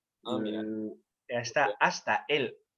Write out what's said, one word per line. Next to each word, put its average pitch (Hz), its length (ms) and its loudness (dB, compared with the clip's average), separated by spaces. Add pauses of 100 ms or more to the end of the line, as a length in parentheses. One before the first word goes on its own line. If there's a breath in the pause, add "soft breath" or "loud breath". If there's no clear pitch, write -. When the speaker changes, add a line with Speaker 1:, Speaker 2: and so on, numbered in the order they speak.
(240)
Speaker 1:
Ah, 123 160 -2
mira. 107 220 -2
Speaker 2:
Mm, 107 300 -4 (340)
está 120 360 0
Speaker 1:
Muy 131 80 4
bien. - 100 -4
Speaker 2:
hasta 139 480 2
el 143 280 0 (220)